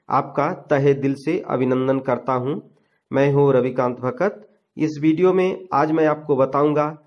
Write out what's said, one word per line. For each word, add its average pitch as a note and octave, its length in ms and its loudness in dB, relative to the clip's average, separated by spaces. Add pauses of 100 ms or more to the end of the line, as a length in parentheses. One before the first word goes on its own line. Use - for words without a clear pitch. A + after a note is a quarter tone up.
आपका C#3 380 -2 (220)
तहे C#3 260 4
दिल C3+ 200 -2
से D#3+ 220 -4 (100)
अभिनंदन C3 540 0
करता B2+ 340 -2
हूं। C3 200 -4 (560)
मैं C#3 200 2
हूं C#3 220 4
रविकांत B2 440 0
भगत। B2+ 500 -6 (300)
इस D3 240 -2
वीडियो D#3+ 320 2
में F#3 400 -2
आज D3+ 180 2
मैं D#3+ 160 2
आपको D3 280 0
बताऊंगा C#3+ 500 2 (220)